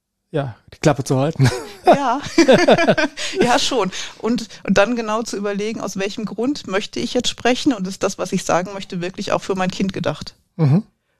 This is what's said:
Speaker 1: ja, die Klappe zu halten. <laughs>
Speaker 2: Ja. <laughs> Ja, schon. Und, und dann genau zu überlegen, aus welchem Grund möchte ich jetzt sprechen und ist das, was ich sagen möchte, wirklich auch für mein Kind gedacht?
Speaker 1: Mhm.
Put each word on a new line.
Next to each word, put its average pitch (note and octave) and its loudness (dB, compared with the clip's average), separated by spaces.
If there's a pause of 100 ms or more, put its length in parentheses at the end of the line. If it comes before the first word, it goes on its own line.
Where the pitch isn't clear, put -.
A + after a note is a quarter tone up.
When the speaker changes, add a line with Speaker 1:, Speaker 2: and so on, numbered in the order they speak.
(320)
Speaker 1:
ja, C3+ -4 (180)
die - -20
Klappe C#3+ 2
zu C3+ 0
halten. C3+ 2
<laughs> B4 -6 (260)
Speaker 2:
Ja. C#4 4 (160)
<laughs> D4+ 4
Ja, B3 4
schon. G3+ 0 (260)
Und, A#3 -2 (140)
und G3 0
dann G#3+ 4
genau A3 -4
zu A3 -8
überlegen, G#3 -4
aus - -8
welchem G3+ -6
Grund A#3+ -4
möchte F#3+ -4
ich - -4
jetzt B3 0
sprechen B3+ 0
und F#3+ -2
ist G3 -8
das, G3 -2
was F#3 -6
ich F#3+ -2
sagen F#3+ -2
möchte, G3 -10
wirklich F#3 -6
auch - 0
für F#3+ -4
mein F#3 -2
Kind F#3+ -4
gedacht? - -6 (220)
Speaker 1:
Mhm. D#3+ 4 (360)